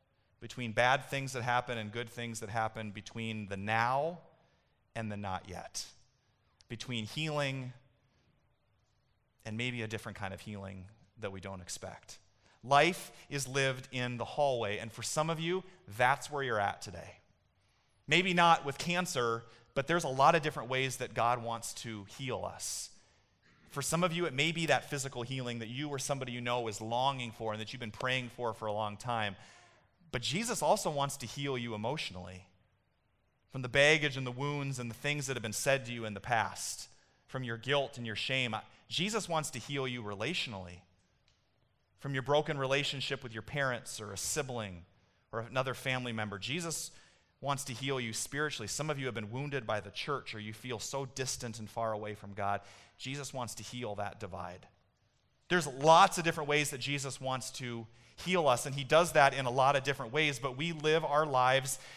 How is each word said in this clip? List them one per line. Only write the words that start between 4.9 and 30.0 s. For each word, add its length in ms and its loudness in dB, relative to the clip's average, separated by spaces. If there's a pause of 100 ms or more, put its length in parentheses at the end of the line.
and 160 -4
the 60 -6
not 320 -4
yet, 360 -8 (840)
between 340 -6
healing 680 -2 (1700)
and 120 -6
maybe 240 -2
a 60 -4
different 300 -8
kind 160 -6
of 80 -12
healing 440 -10 (340)
that 120 -4
we 80 -10
don't 220 -10
expect. 580 -12 (440)
Life 480 6 (180)
is 180 -4
lived 440 2
in 260 -2
the 80 -4
hallway, 520 2
and 140 -8
for 120 -10
some 260 0
of 100 0
you, 240 -2 (340)
that's 320 4
where 140 -2
you're 160 2
at 220 0
today. 340 -12 (920)
Maybe 260 6
not 320 8
with 120 -2
cancer, 680 0 (300)
but 140 0
there's 160 4
a 60 -2
lot 260 8
of 60 4
different 280 -4
ways 280 0
that 160 -6
God 300 2
wants 320 -6
to 300 -8 (120)
heal 280 -4
us. 440 -8 (800)
For 120 -6
some 220 0
of 80 4
you, 140 0
it 80 -2
may 180 2
be 140 0
that 240 2
physical 340 -4
healing 360 -6
that 100 -6
you 200 -6
or 80 -6
somebody 360 -4
you 80 -6
know 260 0
is 140 -6
longing 500 0
for 220 -4
and 80 -6
that 100 -10
you've 80 -10
been 100 -6
praying 460 -2
for 180 -2
for 120 -8
a 80 0
long 240 -2
time. 400 -2 (760)